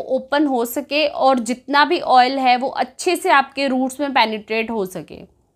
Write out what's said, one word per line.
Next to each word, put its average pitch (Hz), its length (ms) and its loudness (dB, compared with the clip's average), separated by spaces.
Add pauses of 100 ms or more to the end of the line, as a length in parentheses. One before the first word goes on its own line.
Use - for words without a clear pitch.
(120)
ओपन 285 360 0
हो 254 200 -2
सके 285 400 -2
और 262 340 2
जितना 254 440 0
भी 262 140 0
ऑयल 254 400 4
है 254 180 4
वो 254 120 -4
अच्छे - 460 -4
से 359 160 0
आपके 277 360 2
रूट्स 254 320 -2
में 277 140 -2
पेनिट्रेट 220 580 -2
हो 214 160 -4
सके। - 320 -14 (360)